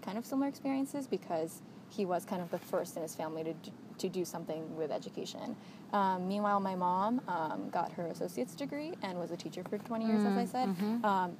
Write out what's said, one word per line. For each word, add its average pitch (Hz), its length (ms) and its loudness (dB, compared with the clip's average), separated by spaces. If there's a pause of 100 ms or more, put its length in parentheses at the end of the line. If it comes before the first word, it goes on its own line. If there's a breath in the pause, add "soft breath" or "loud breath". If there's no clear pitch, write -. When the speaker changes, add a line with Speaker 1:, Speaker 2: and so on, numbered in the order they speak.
Speaker 1:
kind 196 140 -4
of 233 80 -4
similar 277 240 2
experiences 269 580 0
because 165 540 -2 (300 loud breath)
he 208 140 0
was 180 200 2
kind - 160 0
of 175 100 -4
the 180 80 0
first 180 380 0
in 170 60 -2
his 160 120 -4
family 160 300 -2
to 160 100 0
d-, - 180 -12 (260)
to 185 100 0
do 175 160 0
something 160 520 -4
with 156 140 0
education. - 680 -4 (360 loud breath)
Um, 185 360 4
meanwhile, 202 320 4
my 190 140 0
mom, 185 540 4
um, 170 420 0
got 170 220 0
her 170 140 -4
associate's 180 480 -2
degree 285 380 -4 (100)
and 185 160 -2
was 165 120 -2
a 175 60 -4
teacher 175 320 -6
for 208 100 -2
twenty 226 280 -2
years, 214 180 6
as 196 120 6
I 196 80 4
Speaker 2:
Mm, 185 40 -2
Speaker 1:
said. 247 200 2
Speaker 2:
mm-hmm. 208 360 2
Speaker 1:
Um, 185 360 4